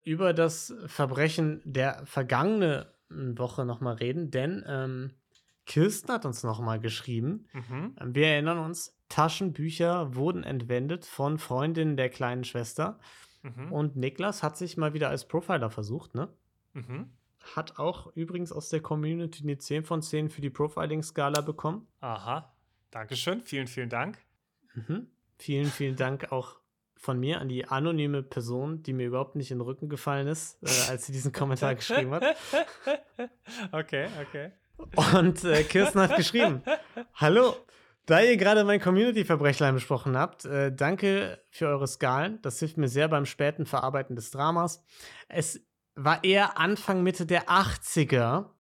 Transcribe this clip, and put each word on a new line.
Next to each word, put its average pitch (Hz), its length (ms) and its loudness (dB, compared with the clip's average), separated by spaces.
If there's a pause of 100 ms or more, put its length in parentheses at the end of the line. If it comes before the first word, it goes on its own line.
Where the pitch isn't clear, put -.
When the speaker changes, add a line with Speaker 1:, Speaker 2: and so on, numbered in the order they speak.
Speaker 1:
über 170 300 2
das 165 400 0 (140)
Verbrechen 151 760 0
der 135 420 -2
vergangenen 147 800 0 (240)
Woche 127 560 -6
nochmal 120 300 -4
reden, 131 360 -4
denn, 147 360 -2
ähm, 131 440 -6 (540)
Kirsten 208 480 0
hat 233 120 -4
uns 123 180 -6
nochmal 113 360 -2
geschrieben. 117 760 -4
Speaker 2:
Mhm. 131 460 -10
Speaker 1:
Ähm, 127 160 -6
wir 147 120 4
erinnern 156 320 2
uns, 165 380 -8 (120)
Taschenbücher 160 1040 0
wurden 165 280 -2
entwendet 131 640 -4
von 143 340 -2
Freundinnen 156 580 0
der 127 120 0
kleinen 127 340 -4
Schwester. 151 560 -6 (440)
Speaker 2:
Mhm. 131 280 -12
Speaker 1:
Und 147 240 -2
Niklas 139 480 -4
hat 151 140 -4
sich 180 200 -8
mal 151 160 0
wieder 147 160 -2
als 143 180 -6
Profiler 160 420 -2
versucht, 107 460 -8
ne? 151 140 -4 (440)
Speaker 2:
Mhm. 131 380 -12 (440)
Speaker 1:
Hat 156 240 -10
auch - 360 -4
übrigens 170 360 -6
aus 151 180 -10
der 156 120 -2
Community 160 640 -4
eine 143 140 -2
zehn 151 280 -4
von 160 160 -2
zehn 156 280 -2
für 151 120 -12
die 139 80 -4
Profiling-Skala 151 920 -2
bekommen. 156 460 -6 (140)
Speaker 2:
Aha. 120 520 -6 (380)
Dankeschön. 120 500 -6
Vielen, 135 260 -6
vielen 123 220 -8
Dank. 123 280 -4 (560)
Speaker 1:
Mhm. 160 340 -6 (300)
Vielen, 143 300 -2
vielen 135 280 -4
Dank 131 360 -4
auch 131 260 -6 (380)
von 127 240 -4
mir 151 200 -2
an 135 80 -6
die 127 200 -4
anonyme 143 560 0
Person, 135 600 -6
die 135 80 -6
mir 127 160 -2
überhaupt 131 280 -4
nicht 135 160 -6
in 123 80 -4
den 120 60 -4
Rücken 135 220 -8
gefallen 143 400 -2
ist, 156 360 -6
äh, 127 280 0
als 127 140 -6
sie 139 60 -10
diesen 135 200 -2
Kommentar 135 440 0
geschrieben 139 360 -2
hat. 160 120 -2
Speaker 2:
<laughs> 311 120 2 (1400)
Okay, 156 360 -2 (140)
okay. 147 300 -12 (680)
Speaker 1:
Und, 175 240 6
äh, 156 200 6
Kirsten 196 380 4
hat 214 140 6
geschrieben: 165 460 4 (540)
„Hallo, 208 400 6 (500)
da 165 160 8
ihr 233 160 8
gerade 208 260 6
mein 202 160 4
Community-Verbrechlein 170 960 4
besprochen 131 440 0
habt, - 280 -2
äh, 139 280 0
danke 190 760 0
für - 180 -2
eure 139 200 2
Skalen. 151 560 0
Das 127 160 -6
hilft 160 180 -4
mir 147 100 2
sehr 139 200 2
beim 147 180 2
späten 147 400 -2
Verarbeiten 131 500 -2
des 113 160 -10
Dramas. 165 520 0 (460)
Es - 320 -4 (340)
war 156 280 2
eher 190 360 4
Anfang, 190 420 2
Mitte 180 240 2
der 165 240 2
achtziger. 151 1120 2